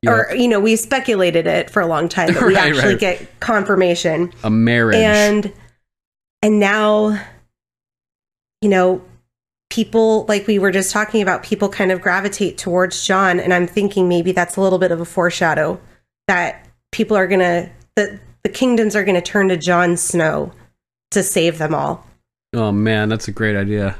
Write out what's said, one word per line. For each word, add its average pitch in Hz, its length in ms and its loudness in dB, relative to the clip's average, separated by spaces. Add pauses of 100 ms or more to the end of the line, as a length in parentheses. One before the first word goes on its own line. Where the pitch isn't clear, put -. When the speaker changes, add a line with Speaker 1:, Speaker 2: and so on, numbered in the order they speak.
Speaker 1:
Yep. - 100 0 (200)
Speaker 2:
Or, - 40 -4
you 240 120 2
know, 220 120 2
we 220 160 4
speculated 196 680 0
it 165 240 -2
for - 120 -2
a 170 60 -2
long 165 220 -2
time, 170 240 0
but 170 140 0
we 190 80 4
Speaker 1:
<laughs> - 0 -
Right, 180 160 2
Speaker 2:
actually 151 220 0
Speaker 1:
right. - 60 -2
Speaker 2:
get - 420 -4
confirmation. 180 880 0 (120)
Speaker 1:
A 110 60 -2
marriage. 113 460 2
Speaker 2:
And, 208 580 2 (880)
and 214 180 2
now, 214 600 2 (1400)
you 214 80 2
know, 185 320 2 (680)
people, 220 580 0
like 202 200 -2
we 208 120 2
were 190 120 2
just 190 200 -2
talking 208 300 -2
about, 185 220 -2
people 202 260 -2
kind 190 220 -2
of 180 100 -2
gravitate 190 560 -2
towards 180 480 -2
Jon, 190 340 2
and 180 140 0
I'm 180 140 0
thinking 196 420 0
maybe 175 220 0
that's 180 240 -2
a 190 60 -2
little 185 180 2
bit 185 120 2
of 165 100 -2
a 170 40 -6
foreshadow 165 760 -2 (480)
that 175 380 -4 (260)
people 214 260 -2
are 190 100 2
gonna, 175 420 0 (260)
that 202 240 -2 (240)
the 196 60 -2
kingdoms 226 460 0
are 214 80 0
gonna 185 180 2
turn 196 280 0
to 180 80 0
Jon 175 400 0
Snow - 540 -2 (600)
to 104 120 0
save 165 340 0
them 156 180 -2
all. 143 300 -6 (480)
Speaker 1:
Oh 113 180 0
man, 107 380 0
that's 110 180 -4
a 104 40 -8
great 107 240 -2
idea. 98 440 -2